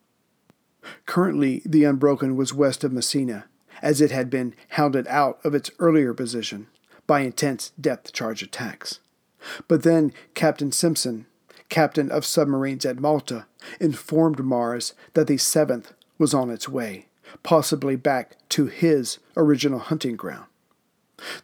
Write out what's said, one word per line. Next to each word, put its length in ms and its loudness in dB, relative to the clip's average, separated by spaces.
Currently, 580 0
the 200 4
Unbroken 520 2
was 180 -2
west 300 0
of 80 -2
Messina, 540 -4
as 180 2
it 120 4
had 180 -2
been 240 -2
hounded 380 0
out 360 0
of 120 0
its 140 -6
earlier 340 4
position 540 -8
by 120 4
intense 600 -4
depth 320 -4
charge 280 -8
attacks. 600 -12
But 160 2
then 300 4
Captain 360 0
Simpson, 560 -2
captain 420 0
of 140 -2
submarines 640 -2
at 140 -6
Malta, 460 -2
informed 640 2
Mars 500 -2
that 120 4
the 100 2
seventh 560 0
was 160 2
on 160 0
its 200 -8
way, 380 -8
possibly 540 2
back 400 -2
to 160 2
his 520 0
original 440 4
hunting 360 -4
ground. 300 -12